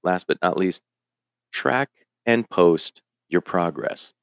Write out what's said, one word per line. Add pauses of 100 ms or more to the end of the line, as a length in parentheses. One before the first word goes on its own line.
last
but
not
least, (680)
track (360)
and
post (260)
your
progress. (100)